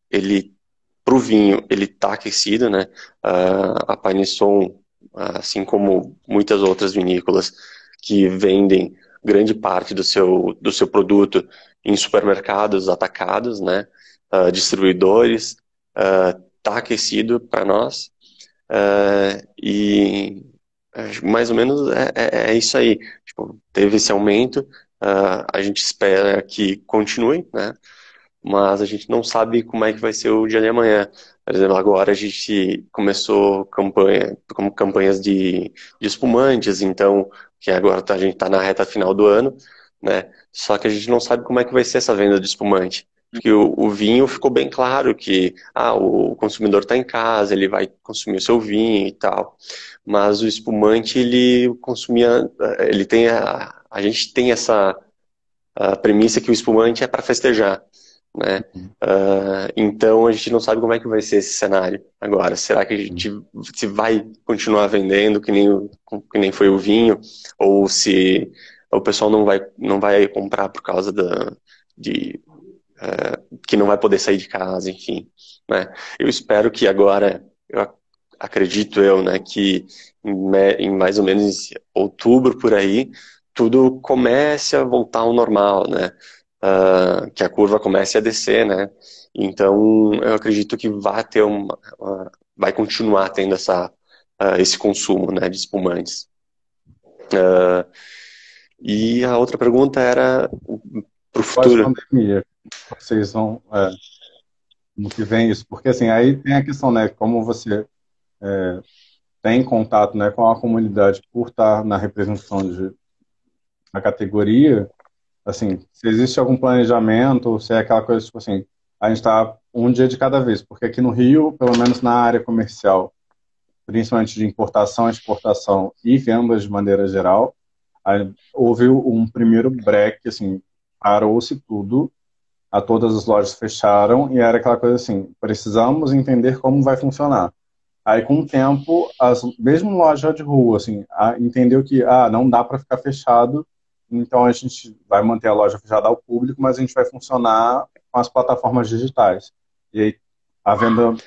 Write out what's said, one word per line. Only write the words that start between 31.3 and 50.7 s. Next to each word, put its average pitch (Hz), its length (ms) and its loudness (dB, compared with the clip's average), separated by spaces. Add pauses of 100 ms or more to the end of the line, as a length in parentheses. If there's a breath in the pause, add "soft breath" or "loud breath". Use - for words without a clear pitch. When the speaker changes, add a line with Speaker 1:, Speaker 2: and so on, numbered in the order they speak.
Speaker 1:
Por - 100 -6
exemplo, 95 220 2
agora 98 360 2
a - 20 2
gente 98 760 -4
começou 101 760 0
campanha, 98 720 0 (180)
com 101 160 -4
campanhas 98 500 0
de, 95 520 -2 (280 loud breath)
de 107 60 -6
espumantes, 117 760 0
então, 98 480 2 (300 loud breath)
que - 100 -4
agora 92 320 2
tá, 98 120 -4
a 95 40 -4
gente 95 180 -2
tá 92 120 -4
na 95 120 2
reta 95 240 0
final 95 300 -2
do 104 120 4
ano, 120 300 4 (440 soft breath)
né? 95 300 -4 (220 soft breath)
Só - 260 -4
que - 80 -4
a 107 40 2
gente 107 180 -4
não 120 120 2
sabe 120 240 -4
como 127 160 -2
é 123 40 0
que 123 80 -10
vai 127 120 2
ser - 140 -2
essa 117 160 0
venda 101 240 4
de 95 80 -4
espumante. 95 600 -2 (240)
Porque 117 200 -2
o, 107 280 4
o 110 100 0
vinho 107 400 2
ficou - 220 -2
bem 135 180 0
claro 127 460 -2
que, 92 400 -2 (200 loud breath)
ah, 117 200 0
o - 420 0
consumidor 104 480 0
tá 123 120 -2
em 127 80 0
casa, 113 500 -2
ele 98 120 0
vai 98 220 -2 (140)
consumir 107 340 -8
o 95 60 -4
seu 120 180 2
vinho 107 460 0
e 98 60 -8
tal. 98 440 -6 (480 loud breath)
Mas 104 380 0
o 113 40 0
espumante, 110 720 0